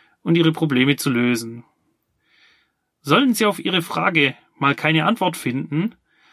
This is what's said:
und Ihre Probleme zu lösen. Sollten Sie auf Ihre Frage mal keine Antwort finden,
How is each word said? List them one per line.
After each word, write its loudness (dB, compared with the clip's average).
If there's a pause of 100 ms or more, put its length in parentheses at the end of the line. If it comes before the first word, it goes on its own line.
(220)
und 2
Ihre 4
Probleme 2
zu -2
lösen. -2 (1400)
Sollten 4
Sie 0
auf 0
Ihre -2
Frage 0 (220)
mal 0
keine 0
Antwort 0
finden, -4 (380)